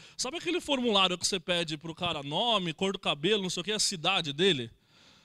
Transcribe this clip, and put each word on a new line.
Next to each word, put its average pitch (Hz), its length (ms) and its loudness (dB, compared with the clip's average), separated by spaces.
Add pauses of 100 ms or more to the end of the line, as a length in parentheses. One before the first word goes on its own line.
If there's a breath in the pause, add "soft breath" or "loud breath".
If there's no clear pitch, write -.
(140 loud breath)
Sabe 269 220 -4
aquele 339 240 -2
formulário 208 560 2
que - 100 -2
você 190 140 -2
pede 170 380 -2
pro 165 160 -10
cara 165 280 -4
nome, 175 520 0
cor 196 180 0
do 196 60 -6
cabelo, 190 440 0
não 180 80 -2
sei 175 120 -4
o - 20 -6
quê, 202 80 -4
a 214 60 -2
cidade 170 560 0
dele? 143 360 2 (540 soft breath)